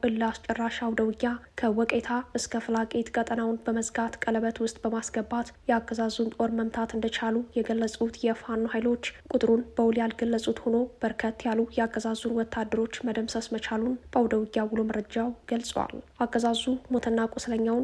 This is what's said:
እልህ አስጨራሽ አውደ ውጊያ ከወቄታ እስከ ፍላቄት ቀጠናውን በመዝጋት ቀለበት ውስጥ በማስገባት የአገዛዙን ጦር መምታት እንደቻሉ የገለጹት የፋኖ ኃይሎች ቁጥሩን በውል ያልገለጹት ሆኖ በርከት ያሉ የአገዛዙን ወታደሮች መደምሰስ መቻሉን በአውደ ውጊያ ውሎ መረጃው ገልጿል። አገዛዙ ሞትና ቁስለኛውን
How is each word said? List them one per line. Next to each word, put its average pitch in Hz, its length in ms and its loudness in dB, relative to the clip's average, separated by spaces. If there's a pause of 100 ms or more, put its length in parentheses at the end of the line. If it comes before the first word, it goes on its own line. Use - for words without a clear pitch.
እልህ 226 240 2
አስጨራሽ 233 540 -2
አውደ 226 240 0
ውጊያ 220 280 0 (260)
ከወቄታ 226 500 2 (260)
እስከ 233 280 -2
ፍላቄት 226 500 0
ቀጠናውን 226 480 0
በመዝጋት 226 600 -2
ቀለበት 226 400 0
ውስጥ 226 200 -2
በማስገባት 226 720 -2 (160)
የአገዛዙን 226 680 0
ጦር 233 240 0
መምታት 226 380 0
እንደቻሉ 226 420 0 (180)
የገለጹት 226 680 0
የፋኖ 226 500 0
ኃይሎች 240 340 0 (260)
ቁጥሩን 233 400 4
በውል 226 280 4
ያልገለጹት 226 640 0
ሆኖ 233 180 2 (200)
በርከት 220 440 -2
ያሉ 220 180 2 (120)
የአገዛዙን 226 680 0
ወታደሮች 226 680 -2
መደምሰስ 226 480 -2
መቻሉን 226 540 -2
በአውደ 233 320 2
ውጊያ 214 280 0
ውሎ 220 200 0
መረጃው 220 440 -2 (180)
ገልጿል። - 480 -2 (260)
አገዛዙ 233 400 2 (280)
ሞትና 233 300 2 (100)
ቁስለኛውን 226 540 0